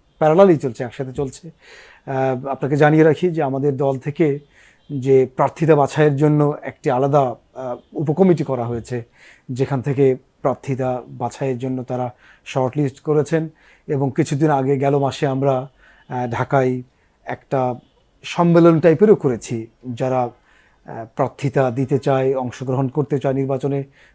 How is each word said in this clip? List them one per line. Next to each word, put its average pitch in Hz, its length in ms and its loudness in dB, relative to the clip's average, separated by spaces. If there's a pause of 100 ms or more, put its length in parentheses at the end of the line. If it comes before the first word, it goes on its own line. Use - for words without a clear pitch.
(180)
প্যারালালই 165 380 6
চলছে, 131 280 -6
একসাথে 131 280 -10
চলছে। 139 380 -10 (560)
আহ, 135 400 -2
আপনাকে 135 300 -2
জানিয়ে 151 280 6
রাখি 165 260 2
যে 160 120 -4
আমাদের 139 340 -2
দল 139 220 -2
থেকে 143 400 -2 (520)
যে 131 360 4 (100)
প্রার্থিতা 151 400 2
বাছাইয়ের 147 400 2
জন্য 147 460 2
একটি - 280 -6
আলাদা, 135 440 2 (200)
আহ, 127 220 -10 (160)
উপকমিটি 156 520 -2
করা 131 200 -6
হয়েছে, 120 380 -8 (480)
যেখান 131 320 -4
থেকে 135 340 2 (260)
প্রার্থিতা 127 680 -4
বাছাইয়ের 127 500 -6
জন্য 127 240 -6
তারা 123 320 -6 (300)
শর্টলিস্ট 131 560 -4
করেছেন। 151 480 -2 (380)
এবং 139 300 -2
কিছুদিন 156 340 0
আগে 135 280 0
গেল 139 200 2
মাসে 135 280 -2
আমরা, 135 420 0 (400)
আহ, 123 220 -6
ঢাকায় 127 520 0 (420)
একটা 127 500 -4 (480)
সম্মেলন 170 580 4
টাইপেরও 180 340 6
করেছি, 117 520 -4 (280)
যারা, 127 280 -2
আহ, - 840 -12 (100)
প্রার্থিতা 131 540 -2
দিতে 131 280 -2
চায়, 131 380 0
অংশগ্রহণ 131 520 -4
করতে 143 300 -4
চায় 135 160 -2
নির্বাচনে 139 500 -4 (300)